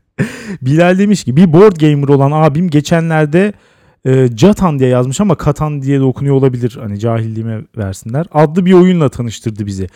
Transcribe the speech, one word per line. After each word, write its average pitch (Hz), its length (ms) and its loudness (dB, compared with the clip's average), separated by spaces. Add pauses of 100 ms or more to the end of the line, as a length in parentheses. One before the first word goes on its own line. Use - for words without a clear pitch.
(200)
<laughs> 208 80 -2 (340)
Bilal 165 380 2
demiş 202 240 0
ki, 127 120 -4
"Bir 170 180 4
board 185 240 6
gamer 147 300 0
olan 139 240 2
abim 156 380 0
geçenlerde," 165 840 0 (520)
e, 131 300 2
Catan 170 440 2
diye 127 100 2
yazmış 127 320 -2
ama 190 140 0
Katan 151 460 -4
diye 139 180 -2
de 135 40 0
okunuyor 139 320 -2
olabilir. 123 460 -2
Hani 101 180 -8
cahilliğime 113 600 -6 (160)
versinler. 113 540 -8
"Adlı 160 340 0
bir 185 80 4
oyunla 175 360 4
tanıştırdı 110 560 -8
bizi. 95 300 -8